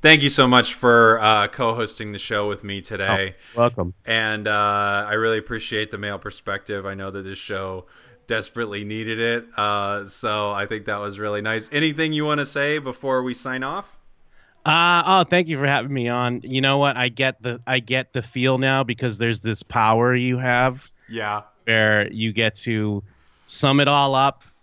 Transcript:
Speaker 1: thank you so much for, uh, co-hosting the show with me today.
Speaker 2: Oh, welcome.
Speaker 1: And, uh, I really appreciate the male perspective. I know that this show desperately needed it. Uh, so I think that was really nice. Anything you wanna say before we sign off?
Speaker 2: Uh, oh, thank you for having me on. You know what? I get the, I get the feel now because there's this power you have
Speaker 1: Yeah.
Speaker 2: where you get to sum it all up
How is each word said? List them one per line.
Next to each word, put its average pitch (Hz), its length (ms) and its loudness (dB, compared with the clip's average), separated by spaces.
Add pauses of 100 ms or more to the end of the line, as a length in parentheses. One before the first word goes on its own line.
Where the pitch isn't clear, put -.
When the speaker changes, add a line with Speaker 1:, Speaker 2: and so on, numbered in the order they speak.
Speaker 1:
thank 156 200 8
you 143 60 2
so 131 200 4
much 123 260 4
for, 117 460 6
uh, 107 260 4
co-hosting 113 640 -4
the 101 80 -10
show 104 300 -4
with 101 160 -8
me 98 160 -8
today. 98 560 -4 (180)
Speaker 2:
Oh, 117 60 -6
welcome. 104 340 0 (100)
Speaker 1:
And, 107 440 -2
uh, 101 600 0
I 104 40 -4
really 110 260 0
appreciate 107 540 -6
the 104 60 -10
male 101 200 -8
perspective. 98 640 -8
I 98 100 -8
know 98 180 -10
that 98 100 -10
this 95 160 -12
show 95 480 -8 (400)
desperately 110 560 -6
needed 110 380 -6
it. 117 260 -2 (100)
Uh, 101 500 -2
so 107 440 -4
I 101 160 -6
think 107 200 -8
that 107 100 -4
was 104 240 -8
really 104 220 -4
nice. 110 300 -4
Anything 156 400 -2
you 151 120 -2
wanna 147 220 -2
say 147 320 -2
before 131 440 -4
we 127 120 -4
sign 127 280 -8
off? 160 340 -10 (680)
Speaker 2:
Uh, 170 400 4
oh, 185 240 6
thank 175 160 4
you 160 100 -4
for 139 100 0
having 139 280 0
me 120 140 -2
on. 123 340 0
You 135 180 -2
know 139 180 4
what? 139 180 2
I 127 120 2
get 131 320 -2
the, 120 280 -6
I 131 100 2
get 127 340 -4
the 127 100 -4
feel 127 360 0
now 135 240 2
because 120 360 -4
there's 113 220 0
this 110 220 -4
power 113 540 4
you 123 220 0
have 127 460 0 (240)
Speaker 1:
Yeah. 107 340 -6 (240)
Speaker 2:
where 107 460 2
you 113 200 -4
get 110 240 0
to 107 480 -4 (400)
sum 139 340 2
it 143 100 4
all 139 280 2
up 135 260 0 (200)